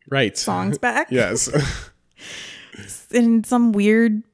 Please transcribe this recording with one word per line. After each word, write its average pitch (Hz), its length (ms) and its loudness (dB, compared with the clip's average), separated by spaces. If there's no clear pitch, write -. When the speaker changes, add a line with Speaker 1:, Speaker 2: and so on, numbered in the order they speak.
Speaker 1:
Right. 135 280 0
Speaker 2:
songs 98 400 -4
back. 247 300 -2
Speaker 1:
<laughs> - 40 -10
Yes. 113 360 0
Speaker 2:
<laughs> 135 440 -4
In 233 320 4
some 240 280 2
weird 214 520 4